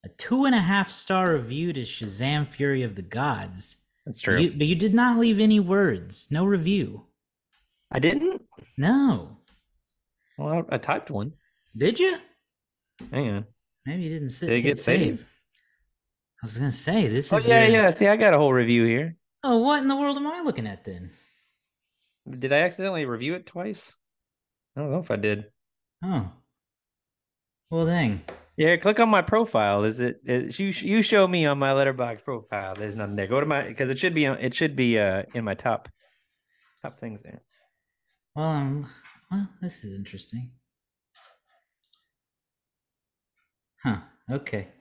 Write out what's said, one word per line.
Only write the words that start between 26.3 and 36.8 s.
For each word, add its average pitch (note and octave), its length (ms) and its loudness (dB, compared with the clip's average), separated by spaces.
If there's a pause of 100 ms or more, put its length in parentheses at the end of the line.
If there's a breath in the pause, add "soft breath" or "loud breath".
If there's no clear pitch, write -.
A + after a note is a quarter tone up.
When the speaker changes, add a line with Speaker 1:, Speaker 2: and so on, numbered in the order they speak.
Speaker 1:
Well, E3 160 0
dang. D3+ 360 0 (360)
Speaker 2:
Yeah, D#3+ 200 4
click G#3 240 2
on A3+ 80 6
my G3+ 140 6
profile. A2 600 2
Is A2 180 -2
it, A#2+ 240 -4
is, B2 320 -2
you, G3 120 -2
you G#3 340 0
show G3 240 6
me F3 200 0
on C#3+ 120 0
my C3+ 120 2
Letterboxd C3 520 0
profile. G#2 540 -8
There's G#2 180 -10
nothing G2+ 220 -6
there. G2 100 -2
Go B2+ 140 0
to D3+ 60 0
my, C#3 260 -2
'cause C3 180 -4
it C3+ 80 -4
should F3 160 0
be, D3+ 120 2
it B2+ 280 -2
should D3+ 220 -2
be, A#2 240 2
uh, G2 240 0 (100)
in A#2+ 80 -6
my G2+ 120 -4
top, - 340 -4 (920)